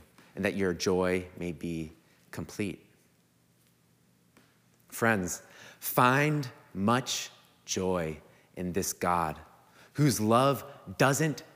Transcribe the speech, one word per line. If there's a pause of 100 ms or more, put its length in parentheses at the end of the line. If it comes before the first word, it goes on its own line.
(340)
and
that
your
joy (120)
may
be (360)
complete." (2000)
Friends, (380)
find (240)
much (340)
joy (360)
in
this
God (540)
whose
love (340)
doesn't (140)